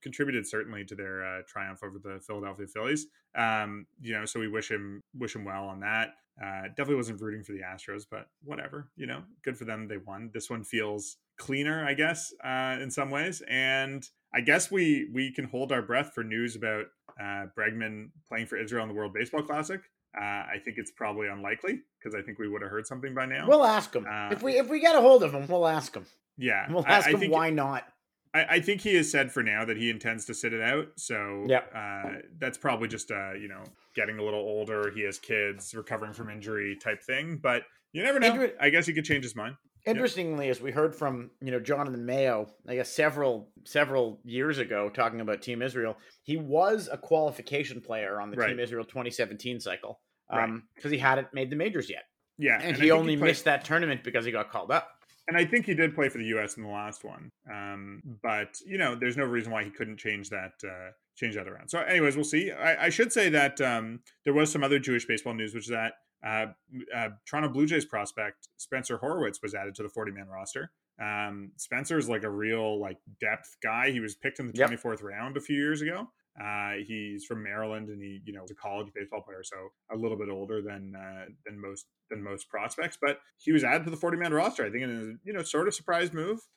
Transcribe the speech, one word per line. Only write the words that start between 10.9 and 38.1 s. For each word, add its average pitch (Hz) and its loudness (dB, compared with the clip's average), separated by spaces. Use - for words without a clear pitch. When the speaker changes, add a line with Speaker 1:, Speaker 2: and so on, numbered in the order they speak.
Speaker 1:
cleaner, 147 -2
I 139 2
guess, 156 0
uh, 131 -2
in 131 -8
some 139 -2
ways. 160 -2
And 135 2
I 123 4
guess 151 4
we, 151 4
we 131 0
can 131 -4
hold 127 -2
our 123 2
breath 131 0
for 117 -2
news 113 -2
about, 107 -2
uh, 101 -6
Bregman 110 -2
playing 113 -4
for 110 -6
Israel 113 -2
in 110 -4
the 104 -8
World 104 -4
Baseball 120 -2
Classic. 156 -4
Uh, 104 -4
I 101 -4
think 113 -8
it's 104 -8
probably 104 -4
unlikely 104 -4
'cause 107 -8
I 101 -6
think 104 -12
we 107 -6
would 101 -6
have 98 -8
heard 107 -6
something 131 -8
by 131 -2
now. 139 -4
Speaker 2:
We'll 285 8
ask 214 4
him. - -2
Speaker 1:
Uh, 104 -4
Speaker 2:
If 202 -2
we, 262 2
if 247 2
we 302 0
get 320 8
a 247 10
hold 254 12
of 143 2
him, 139 -4
we'll 170 4
ask 156 2
him. 92 -12
Speaker 1:
Yeah, 107 2
Speaker 2:
We'll 170 2
Speaker 1:
I, 196 8
Speaker 2:
ask 185 6
Speaker 1:
I - 8
Speaker 2:
him 202 6
Speaker 1:
think 156 4
Speaker 2:
why 160 4
not. 139 0
Speaker 1:
I, 156 6
I 170 8
think 196 2
he 208 4
has 156 6
said 143 2
for 127 0
now 110 2
that 113 0
he 117 0
intends 113 -4
to 113 -8
sit 113 -2
it 113 -2
out. 143 0
So, 101 -4
Speaker 2:
Yep. 127 2
Speaker 1:
uh, 101 -8
that's 131 -4
probably 113 0
just, 107 -8
uh, 98 -4
you 101 -12
know, 98 -14
getting 107 0
a 107 -4
little 104 0
older. 104 -2
He 104 -4
has 98 -4
kids, 104 -2
recovering 107 -8
from 110 -10
injury 104 -6
type 107 -4
thing. 151 -2
But 123 2
you 170 -4
never 269 4